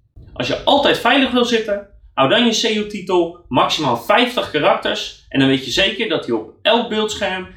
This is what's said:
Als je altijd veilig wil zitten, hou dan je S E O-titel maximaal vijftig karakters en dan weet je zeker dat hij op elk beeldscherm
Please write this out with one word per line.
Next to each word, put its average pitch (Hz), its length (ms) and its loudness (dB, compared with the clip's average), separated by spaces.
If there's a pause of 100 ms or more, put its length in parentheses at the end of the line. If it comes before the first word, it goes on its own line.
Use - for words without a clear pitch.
(340)
Als - 140 -6
je - 160 -4
altijd - 340 4
veilig 262 340 2
wil 240 140 2
zitten, 214 420 -2 (260)
hou 135 160 2
dan 226 160 4
je 226 80 2
S - 100 -2
E 220 160 0
O-titel 185 680 -2
maximaal 139 500 0
vijftig 240 540 0
karakters - 680 -2 (120)
en 135 100 -2
dan 135 80 4
weet 135 180 0
je 123 60 -8
zeker 202 380 -2
dat 151 160 -4
hij 120 100 -2
op - 260 -8
elk 226 280 2
beeldscherm 202 680 -4